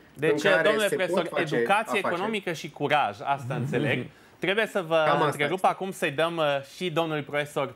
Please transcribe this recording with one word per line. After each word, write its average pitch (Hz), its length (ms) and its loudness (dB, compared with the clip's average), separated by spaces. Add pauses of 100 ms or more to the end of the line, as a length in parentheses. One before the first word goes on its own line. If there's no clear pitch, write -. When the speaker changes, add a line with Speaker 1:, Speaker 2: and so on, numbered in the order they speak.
(140)
Speaker 1:
Deci, 151 160 0
Speaker 2:
în - 200 2
care 185 120 4
Speaker 1:
domnule 214 260 4
Speaker 2:
se - 80 -2
pot 185 80 0
Speaker 1:
profesor, 175 220 0
Speaker 2:
face 165 280 -4
Speaker 1:
educație 196 440 2
Speaker 2:
afaceri. 175 160 -2
Speaker 1:
economică 196 380 -2
și 156 180 -8
curaj, 135 520 0
asta 131 360 -2
Speaker 3:
<laughs> 120 40 -2
Speaker 1:
înțeleg. 120 440 0 (320)
Trebuie 202 280 0
să 190 220 -2
vă 160 180 4
Speaker 2:
Cam 156 80 4
asta 151 120 2
Speaker 1:
întrerup 147 280 0
Speaker 2:
este. 190 120 2
Speaker 1:
acum, 185 240 0
să-i 175 200 -2
dăm, 160 260 0
uh, 143 260 2 (140)
și 180 140 -4
domnului 156 320 0
profesor 147 540 -4